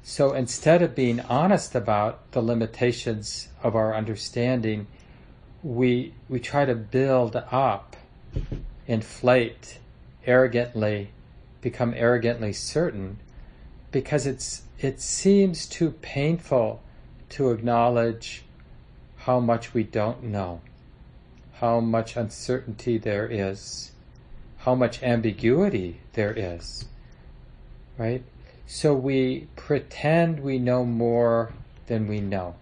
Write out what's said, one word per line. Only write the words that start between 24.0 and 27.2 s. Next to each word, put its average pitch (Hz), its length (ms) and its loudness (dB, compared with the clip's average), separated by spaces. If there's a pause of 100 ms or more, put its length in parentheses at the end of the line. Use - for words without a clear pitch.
How 127 100 4
much 127 280 0
ambiguity 113 1000 2 (140)
there 104 200 0
is, 90 520 -8 (1120)